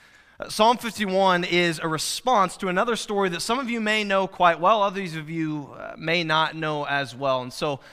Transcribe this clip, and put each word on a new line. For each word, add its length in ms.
Uh, 100
Psalm 300
fifty-one 680
is 360
a 80
response 680
to 120
another 280
story 320
that 120
some 180
of 100
you 100
may 260
know 220
quite 320
well, 240
others 320
of 140
you, 480
uh, 220
may 260
not 320
know 300
as 280
well. 280
And 100
so, 280